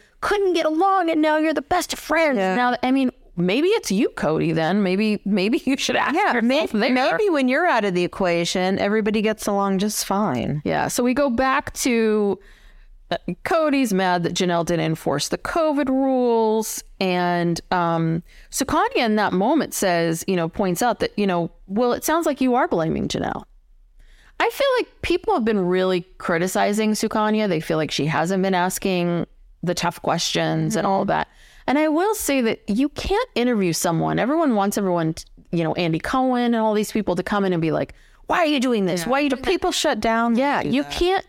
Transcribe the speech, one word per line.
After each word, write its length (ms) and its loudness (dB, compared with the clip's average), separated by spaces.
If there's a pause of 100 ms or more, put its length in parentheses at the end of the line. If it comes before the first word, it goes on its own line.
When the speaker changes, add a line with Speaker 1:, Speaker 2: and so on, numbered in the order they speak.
(200)
Speaker 1:
couldn't 320 2
get 120 2
along 460 2
and 100 0
now 160 2
you're 160 2
the 80 -4
best 320 -2
of 60 -10
friends. 380 0
Speaker 2:
Yeah. 180 0
Speaker 1:
Now, 280 0
I 80 2
mean, 200 2 (240)
maybe 340 2
it's 220 0
you, 180 2
Cody, 420 -2
then. 320 0
Maybe, 420 0
maybe 400 0
you 120 0
should 180 -2
ask 180 0
Speaker 2:
Yeah, 220 2
Speaker 1:
yourself 380 0
Speaker 2:
may-, 200 0
Speaker 1:
there. 240 2
Speaker 2:
maybe 120 0
when 200 2
you're 160 2
out 200 2
of 100 0
the 80 0
equation, 760 0
everybody 460 0
gets 240 -2
along 320 0
just 260 -4
fine. 580 -2
Speaker 1:
Yeah, 260 0
so 140 0
we 100 2
go 160 0
back 460 0
to, 600 0 (760)
uh, 60 -2 (280)
Cody's 480 2
mad 300 2
that 120 -2
Janelle 300 0
didn't 200 0
enforce 440 -2
the 100 -4
covid 500 0
rules. 920 0 (160)
And, 600 0 (120)
um, 500 0 (300)
Sukanya 460 0
in 180 2
that 180 2
moment 400 0
says, 540 0
you 80 0
know, 140 0
points 340 -2
out 160 0
that, 180 -4
you 80 2
know, 240 0 (160)
"Well, 280 0
it 100 -4
sounds 240 0
like 140 0
you 140 2
are 120 2
blaming 400 0
Janelle." 380 -6 (920)
I 100 2
feel 180 0 (100)
like 240 -6
people 320 0
have 120 0
been 200 0
really 360 2 (160)
criticizing 720 0
Sukanya. 580 0
They 100 0
feel 180 -2
like 140 -2
she 140 -2
hasn't 380 0
been 120 0
asking 720 -2 (380)
the 100 0
tough 280 -4
questions 720 -2
and 120 -2
all 140 0
Speaker 2:
Mm-hmm. 80 -4
Speaker 1:
that. 180 0 (400)
And 100 2
I 100 2
will 280 0
say 260 0
that 260 -2
you 220 0
can't 460 -2
interview 380 2
someone. 440 0
Everyone 380 0
wants 220 0
everyone, 380 0
t-, 100 -16 (260)
you 120 0
know, 100 0
Andy 260 -2
Cohen 540 0
and 40 0
all 160 0
these 180 -2
people 240 -2
to 80 -2
come 220 -2
in 80 0
and 80 0
be 100 0
like, 220 -2 (340)
"Why 120 0
are 60 2
you 140 2
doing 260 0
this? 160 -2
Speaker 2:
Yeah. 80 -4
Speaker 1:
Why 100 0
are 40 0
you 60 0
doing 140 -4
Speaker 2:
People 280 0
Speaker 1:
that?" 60 -4
Speaker 2:
shut 220 0
down. 360 0
Speaker 1:
Yeah, 280 0
Speaker 2:
Do 60 -4
Speaker 1:
you 140 0
Speaker 2:
that. 80 -14
Speaker 1:
can't, 380 0